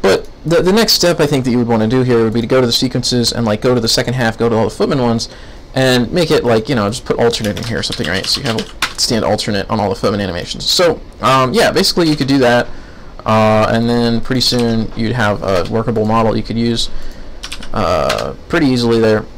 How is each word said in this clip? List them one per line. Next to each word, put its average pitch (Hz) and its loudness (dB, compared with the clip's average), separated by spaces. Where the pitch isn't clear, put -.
But 190 0
the, 160 2
the 180 4
next 214 4
step 175 2
I 151 4
think 135 0
that 127 0
you 120 2
would 117 0
wanna 110 2
do 131 2
here 120 2
would 110 0
be 117 0
to 117 -2
go 131 4
to 127 4
the 117 0
sequences 123 0
and, 117 -2
like, 107 0
go 123 2
to 123 2
the 113 -2
second 120 -2
half, 117 -2
go 117 2
to 113 2
all 110 2
the - -2
footman 202 -2
ones, 117 0
and 127 2
make 170 0
it, 143 2
like, 113 2
you 143 0
know, 104 0
just - -10
put - -2
alternate 110 0
in - -8
here 113 -4
or - -4
something, - -6
right? 92 -4
So - -4
you 139 -4
have 110 -2
a - -8
stand 113 0
alternate 101 -2
on 110 0
all 104 0
the 95 -2
footman 104 -2
animations. 90 -6
So, 170 2
um, 127 2
yeah, 196 4
basically 175 2
you 151 2
could 143 -2
do 135 2
that, 120 4
uh, 110 4
and 117 2
then 120 2
pretty 131 0
soon 117 0
you'd 110 -2
have 104 0
a 92 0
workable 113 0
model 110 2
you 110 -2
could 113 -4
use, 117 0
uh, 69 -2
pretty - 2
easily 120 2
there. 107 2